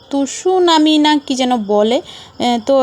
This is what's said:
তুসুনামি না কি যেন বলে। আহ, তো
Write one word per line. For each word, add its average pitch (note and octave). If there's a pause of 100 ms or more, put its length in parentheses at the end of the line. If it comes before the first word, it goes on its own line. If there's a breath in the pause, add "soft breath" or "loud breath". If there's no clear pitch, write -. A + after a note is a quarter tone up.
তুসুনামি D#4
না D4+
কি C#4+
যেন B3+ (120)
বলে। G#3
আহ, -
তো C#4